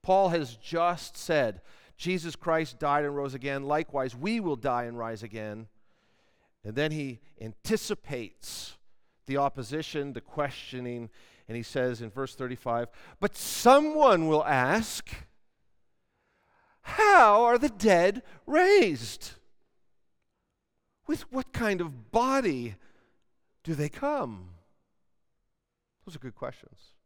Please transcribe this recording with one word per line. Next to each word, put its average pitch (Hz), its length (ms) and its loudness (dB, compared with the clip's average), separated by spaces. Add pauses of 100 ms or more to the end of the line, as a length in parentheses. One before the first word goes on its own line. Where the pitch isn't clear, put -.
Paul 190 280 4
has 143 260 -2
just 170 600 -4
said, 123 460 -2 (360)
"Jesus 170 380 -6
Christ 160 440 -2
died 147 260 0
and 143 100 -6
rose 139 200 -6
again. 139 280 -6
Likewise, 139 520 -4
we 208 240 -4
will 165 160 -4
die 120 300 -4
and 120 120 -10
rise 113 240 -8
again." 107 460 -12 (960)
And 107 120 -12
then 151 160 -2
he 139 280 -8 (200)
anticipates - 1400 -8 (520)
the 135 100 -2
opposition, 139 760 -4
the 117 60 -10
questioning, 123 920 -8 (360)
and 113 80 -12
he 120 80 -8
says 127 380 -4
in 113 80 -12
verse 131 240 -10
thirty-five, 120 560 -6 (300)
"But - 180 -4
someone 277 920 4
will 151 180 4
ask, 143 600 0 (1700)
'How 262 600 8
are 240 160 6
the 285 100 2
dead 202 540 4 (240)
raised? 302 840 4 (1700)
With - 220 -6
what 254 220 -6
kind 202 300 -2
of 135 300 -10
body 220 640 0 (880)
do 165 120 -4
they 151 140 -4
come?'" 127 640 -6 (1500)
Those 170 100 -20
are - 40 -18
good 127 160 -16
questions. - 580 -16 (120)